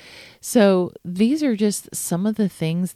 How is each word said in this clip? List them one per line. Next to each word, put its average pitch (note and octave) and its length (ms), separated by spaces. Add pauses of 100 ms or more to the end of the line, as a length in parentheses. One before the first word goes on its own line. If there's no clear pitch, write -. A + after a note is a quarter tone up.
(400)
So G3 500 (140)
these A3+ 380
are C4 120
just G#3 400
some F3 300
of G#3+ 120
the G#3 120
things E3+ 480